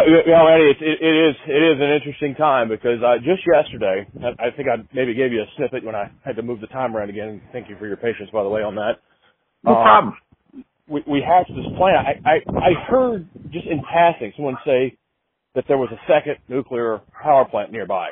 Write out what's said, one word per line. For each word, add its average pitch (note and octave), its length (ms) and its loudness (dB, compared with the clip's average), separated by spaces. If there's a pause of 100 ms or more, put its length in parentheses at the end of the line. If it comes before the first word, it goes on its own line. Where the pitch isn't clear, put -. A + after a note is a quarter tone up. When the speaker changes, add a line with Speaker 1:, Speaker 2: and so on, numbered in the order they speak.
Speaker 1:
you D#3+ 240 6
know, E3 160 8
Eddie, D#3+ 240 6
it, C3+ 80 0
it, D#3 240 -2
it D#3+ 120 2 (140)
is, C3+ 60 -2 (100)
it D3+ 160 0
is D#3+ 200 4
an C#3+ 100 0
interesting C#3+ 440 -4
time C3+ 340 0
because, A#2 340 -2
uh, A#2+ 140 4
just E3 280 -2
yesterday, A2 640 0 (160)
I, A#2+ 240 -6
I A#2+ 80 -2
think C#3 140 -6
I A#2 80 -2 (160)
maybe C3 200 -4
gave B2+ 200 -2
you A2 80 -2
a G#2+ 40 -8 (120)
snippet B2+ 260 -6
when A2 100 -10
I G2+ 160 -8 (140)
had B2 140 -10
to A2+ 40 -6
move A#2 200 -10
the G#2+ 60 -14
time B2+ 280 -6
around G#2 140 -6
again. G#2 320 -12 (100)
Thank A#2+ 160 -14
you G2+ 100 -18
for G#2 80 -14
your G2+ 120 -8
patience, G#2+ 340 -6
by G#2+ 120 -2
the G2 60 -4
way, G#2+ 140 -2
on G#2 120 -6
that. G#2+ 180 -4 (720)
Speaker 2:
No - 80 4
Speaker 1:
Uh, A3+ 100 4
Speaker 2:
problem. G#3+ 300 6 (760)
Speaker 1:
we, D3 180 -8
we C#3+ 160 -2
hatched F3 320 2
this B2+ 120 -10 (120)
plan. F3+ 200 4
I, C#3+ 260 -2
I, D3+ 120 4 (360)
I - 180 -4
heard A#3+ 380 0 (240)
just E3+ 160 -10
in D3+ 160 -4
passing E3 540 0
someone C#3 180 -6 (100)
say C3 300 0 (580)
that B2+ 140 -4
there C#3 100 2
was B2 140 -2
a A2+ 160 -14
second D3+ 300 0 (100)
nuclear A#2+ 540 -4 (200)
power C#3 220 4
plant G#2+ 300 -4
nearby. F#2+ 380 -6